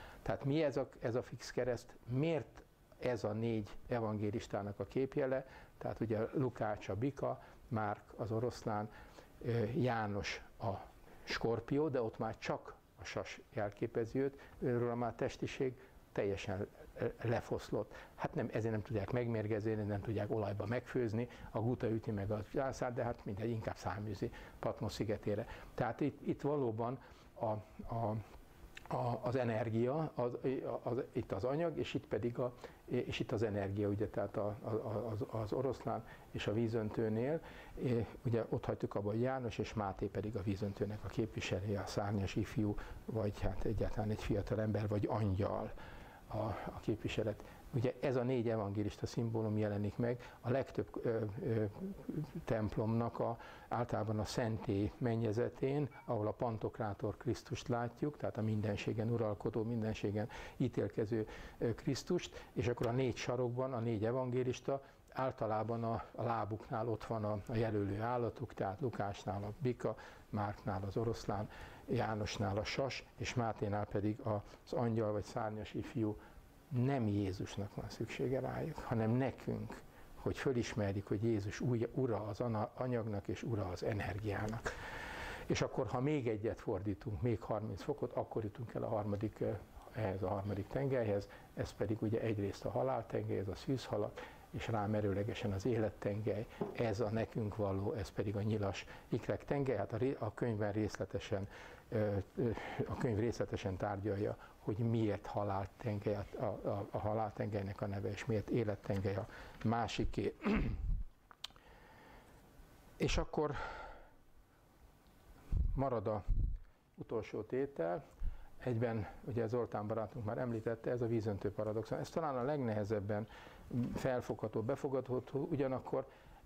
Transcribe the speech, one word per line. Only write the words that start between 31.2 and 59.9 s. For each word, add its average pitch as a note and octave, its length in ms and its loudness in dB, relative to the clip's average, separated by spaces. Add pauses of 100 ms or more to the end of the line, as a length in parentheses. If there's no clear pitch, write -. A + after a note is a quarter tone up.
az G2 120 2
anyag, D#3 340 2
és - 160 0
itt C3+ 120 -2
pedig A#2+ 320 0
a, B2+ 140 2 (320)
és - 360 0
itt - 120 -4
az G#2+ 100 4
energia, G2+ 460 2
ugye, G2+ 200 2
tehát G2+ 280 -2
a, G#2 260 0
a, - 60 -6
a, A2 420 0
az, A2 320 -2
az A2 100 -4
oroszlán A#2+ 520 0 (260)
és - 160 -4
a G#2+ 60 4
vízöntőnél, A2+ 880 2 (420)
é, A#2+ 240 4 (180)
ugye A2+ 240 4
ott - 160 0
hagytuk A2 300 0
abba, G2+ 160 0
hogy A2 100 2
János B2+ 380 0
és - 160 -2
Máté G2+ 320 0
pedig G#2+ 300 -2
a G2 60 -2
vízöntőnek G2+ 640 0
a G#2 40 -4
képviselője, G2+ 720 0
a - 60 -4
szárnyas G2+ 500 0
ifjú, G#2 380 2 (300)
vagy G#2+ 360 0
hát - 240 2
egyáltalán G#2+ 460 2
egy G#2 120 -2
fiatal G#2 380 2
ember, G#2+ 280 2
vagy G#2 220 2
angyal G#2 640 2 (540)
a, A2+ 100 -4 (100)
a - 340 -4
képviselet. G#2+ 640 0 (300)
Ugye B2+ 260 2
ez C3+ 160 2
a B2 60 4
négy A#2+ 260 4
evangélista G#2 580 0
szimbólum A2+ 500 2
jelenik G#2 400 2
meg A#2+ 440 0
a - 100 -2
legtöbb, - 520 0
ö, A2+ 160 2 (240)
ö, A2+ 220 4 (800)
templomnak A2+ 760 2
a, A#2 200 0 (300)
általában A2 500 0
a G#2+ 60 0
szentély G#2+ 720 0
mennyezetén, A#2 920 2 (160)
ahol G#2+ 220 2
a G#2+ 60 2
Pantokrátor A2 840 -2
Krisztust - 520 -2
látjuk, A#2+ 480 0
tehát G2+ 220 -2
a G#2+ 40 0
mindenségen G#2+ 680 2
uralkodó, A2 520 2
mindenségen G#2+ 640 0 (280)